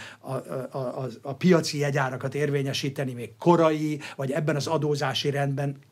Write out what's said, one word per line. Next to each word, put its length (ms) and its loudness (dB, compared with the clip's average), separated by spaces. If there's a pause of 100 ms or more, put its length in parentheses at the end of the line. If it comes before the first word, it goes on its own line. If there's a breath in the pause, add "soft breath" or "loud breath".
(200 loud breath)
a, 120 -10
a, 380 -6
a, 80 -8
a, 280 -4 (160)
a 120 -8
piaci 440 4
jegyárakat 560 -2
érvényesíteni 800 -2
még 260 -10
korai, 640 4 (160 loud breath)
vagy 140 -2
ebben 260 0
az 100 -2
adózási 640 0
rendben, 460 0 (160)